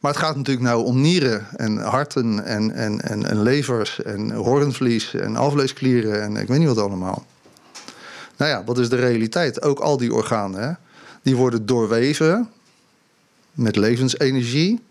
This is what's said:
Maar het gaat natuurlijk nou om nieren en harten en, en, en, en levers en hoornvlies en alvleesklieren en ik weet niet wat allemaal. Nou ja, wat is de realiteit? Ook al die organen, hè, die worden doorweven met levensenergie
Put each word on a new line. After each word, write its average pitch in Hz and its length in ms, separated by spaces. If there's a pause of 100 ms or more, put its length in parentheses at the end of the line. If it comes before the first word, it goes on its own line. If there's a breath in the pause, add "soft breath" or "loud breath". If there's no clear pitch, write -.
Maar 143 120
het - 80
gaat 156 160
natuurlijk 131 300
nou 117 180
om 127 160
nieren 135 460 (100)
en 107 220
harten 117 680
en, 107 260
en, 110 300
en, - 260
en 107 160
levers 123 600
en 107 280
hoornvlies 120 840
en 104 220
alvleesklieren 127 880
en 107 140
ik 104 120
weet 131 100
niet 165 100
wat 113 100
allemaal. 98 480 (1080 loud breath)
Nou 147 140
ja, 104 140
wat 123 140
is 120 100
de 127 80
realiteit? 123 680
Ook 147 160
al 147 180
die 120 180
organen, 104 480
hè, 143 100 (500 loud breath)
die 131 140
worden 117 300
doorweven 131 840 (1000)
met 113 240
levensenergie 131 1160